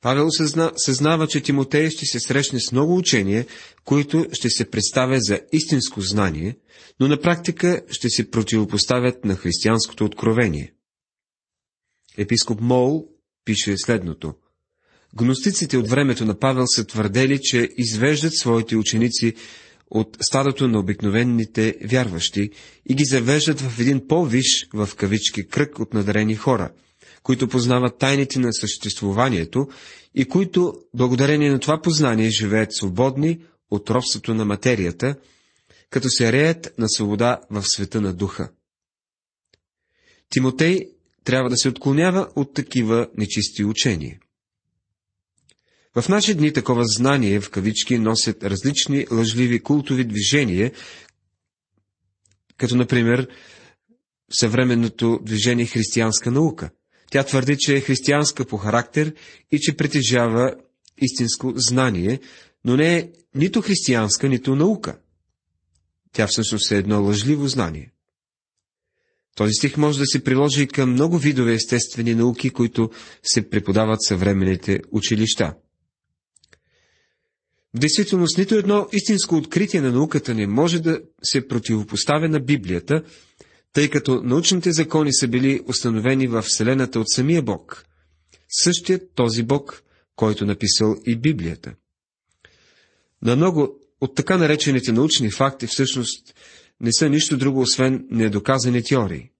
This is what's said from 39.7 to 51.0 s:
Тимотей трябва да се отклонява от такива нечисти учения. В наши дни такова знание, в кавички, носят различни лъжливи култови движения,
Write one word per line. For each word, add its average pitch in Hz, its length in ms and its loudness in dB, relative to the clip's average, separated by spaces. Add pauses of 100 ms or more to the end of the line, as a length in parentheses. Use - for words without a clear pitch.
Тимотей 135 480 2 (460)
трябва 127 260 0
да 123 60 0
се 135 120 0
отклонява 165 680 0
от 143 180 -4
такива 120 640 0
нечисти 107 480 -4
учения. 101 560 -2 (1800)
В 120 120 -2
наши 202 260 2
дни 151 180 2
такова 120 320 0
знание, 110 560 2
в 98 100 -12
кавички, 107 480 -2
носят 110 460 -2
различни 131 640 -2
лъжливи 117 520 0
култови 135 420 0
движения, 107 680 0 (1800)